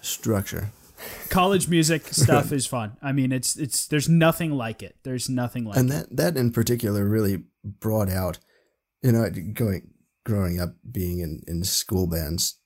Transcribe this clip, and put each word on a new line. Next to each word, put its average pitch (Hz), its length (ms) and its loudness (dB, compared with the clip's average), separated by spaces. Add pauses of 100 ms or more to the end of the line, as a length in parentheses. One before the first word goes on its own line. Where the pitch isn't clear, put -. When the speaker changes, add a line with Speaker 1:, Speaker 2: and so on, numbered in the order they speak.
Speaker 1:
structure. 104 680 -4 (580)
Speaker 2:
College 185 400 2
music 160 380 2
Speaker 1:
<laughs> - 60 -14
Speaker 2:
stuff 143 380 4
is 135 140 -2
fun. 113 360 -6
I 139 120 -4
mean, 131 180 2
it's, 127 240 -2
it's, - 320 -4
there's 147 220 0
nothing 165 420 4
like 113 320 -6
it. 90 200 -18
There's 127 260 -6
nothing 123 360 -2
like 107 120 -2
Speaker 1:
And 127 120 4
Speaker 2:
it. 135 40 -2 (160)
Speaker 1:
that, 165 240 0
that 143 40 -2
in 120 140 2
particular 117 560 0
really 101 360 2 (200)
brought 107 460 -2
out, 92 300 -2 (640)
you 127 120 4
know, 113 160 4 (240)
going, 104 380 -4 (340)
growing 92 340 0
up 87 160 -4 (160)
being 87 280 -4
in, 80 280 -6
in 85 160 -4
school 92 440 0
bands 82 580 -4